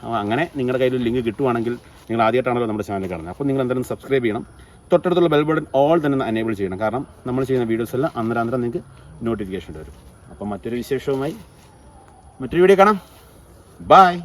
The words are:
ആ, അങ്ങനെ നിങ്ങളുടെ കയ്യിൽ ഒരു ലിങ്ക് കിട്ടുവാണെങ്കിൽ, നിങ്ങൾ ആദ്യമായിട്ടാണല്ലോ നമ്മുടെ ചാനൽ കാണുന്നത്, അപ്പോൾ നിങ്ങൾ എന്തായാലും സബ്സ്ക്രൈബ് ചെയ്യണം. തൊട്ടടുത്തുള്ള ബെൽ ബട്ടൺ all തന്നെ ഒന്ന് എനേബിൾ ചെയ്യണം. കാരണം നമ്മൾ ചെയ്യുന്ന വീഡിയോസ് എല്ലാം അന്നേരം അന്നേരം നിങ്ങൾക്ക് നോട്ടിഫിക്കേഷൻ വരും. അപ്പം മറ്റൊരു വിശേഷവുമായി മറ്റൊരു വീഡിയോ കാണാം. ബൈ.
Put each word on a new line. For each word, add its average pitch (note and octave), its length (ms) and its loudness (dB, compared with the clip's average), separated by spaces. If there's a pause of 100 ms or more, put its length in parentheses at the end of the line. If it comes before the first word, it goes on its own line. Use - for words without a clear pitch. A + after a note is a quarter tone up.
ആ, - 20 -10 (160)
അങ്ങനെ A#2 220 0 (140)
നിങ്ങളുടെ B2+ 240 0
കയ്യിൽ B2+ 160 2
ഒരു B2 100 -2
ലിങ്ക് A#2 200 -2
കിട്ടുവാണെങ്കിൽ, A#2 460 -2 (340)
നിങ്ങൾ A2+ 180 0
ആദ്യമായിട്ടാണല്ലോ A#2+ 440 0
നമ്മുടെ G#2 180 -4
ചാനൽ F#2+ 240 -4
കാണുന്നത്, F2+ 220 -10
അപ്പോൾ C#3 160 -6
നിങ്ങൾ C3+ 140 0
എന്തായാലും B2+ 280 -4
സബ്സ്ക്രൈബ് C3 340 -2
ചെയ്യണം. G#2 200 -4 (440)
തൊട്ടടുത്തുള്ള F3 420 2
ബെൽ D3 160 4
ബട്ടൺ D#3 160 0 (140)
all D3 240 4
തന്നെ C#3+ 140 0
ഒന്ന് C3 160 -2
എനേബിൾ A2 260 -2
ചെയ്യണം. F#2+ 260 -6
കാരണം A2 180 -2 (260)
നമ്മൾ C3 200 -2
ചെയ്യുന്ന B2+ 240 0
വീഡിയോസ് A2+ 260 -4
എല്ലാം - 220 -2
അന്നേരം A#2 220 -2
അന്നേരം A#2+ 220 -2
നിങ്ങൾക്ക് A#2+ 180 -6 (460)
നോട്ടിഫിക്കേഷൻ F#2+ 520 -6
വരും. D2+ 160 -20 (360)
അപ്പം G2+ 220 -10
മറ്റൊരു A#2 280 -8
വിശേഷവുമായി C#3 540 -4 (1040)
മറ്റൊരു C#3 260 0
വീഡിയോ F#3 160 8
കാണാം. G3+ 180 4 (920)
ബൈ. F3+ 220 8 (100)